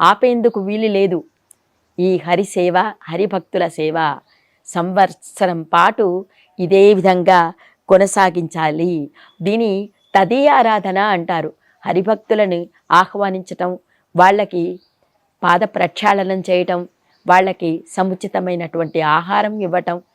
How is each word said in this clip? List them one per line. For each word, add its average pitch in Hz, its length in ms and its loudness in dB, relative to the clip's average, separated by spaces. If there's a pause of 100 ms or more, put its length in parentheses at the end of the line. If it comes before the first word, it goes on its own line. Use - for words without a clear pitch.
ఆపేందుకు 226 600 2
వీలు 208 260 -4
లేదు. 196 380 0 (760)
ఈ 180 180 0
హరిసేవ, 180 760 -2 (100)
హరిభక్తుల 180 680 -4
సేవ 156 500 -4 (480)
సంవత్సరం 180 960 -2
పాటు 185 640 0 (320)
ఇదే 196 360 6
విధంగా 180 580 4 (360)
కొనసాగించాలి. 170 1200 0 (320)
దీని 202 460 -2 (300)
తదీయారాధన 226 800 2
అంటారు. 170 540 -2 (340)
హరిభక్తులను 196 800 -2 (260)
ఆహ్వానించటం, 185 840 -2 (380)
వాళ్ళకి 180 640 2 (600)
పాద 175 180 2
ప్రక్షాళనం 190 800 -2
చేయటం, 180 480 -2 (380)
వాళ్ళకి 180 640 0
సముచితమైనటువంటి 180 1120 -6
ఆహారం 196 600 -2
ఇవ్వటం, 175 420 -4 (120)